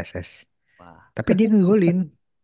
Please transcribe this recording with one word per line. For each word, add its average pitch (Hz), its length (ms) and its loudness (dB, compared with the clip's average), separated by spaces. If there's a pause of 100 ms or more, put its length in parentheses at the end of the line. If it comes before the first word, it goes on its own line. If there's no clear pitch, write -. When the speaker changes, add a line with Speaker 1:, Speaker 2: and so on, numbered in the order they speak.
Speaker 1:
S - 20 -18 (180)
S. - 40 -18 (460)
Speaker 2:
Wah. 85 400 -20
Speaker 1:
Tapi - 200 -2
dia 220 140 2
ngegolin. 185 460 2 (460)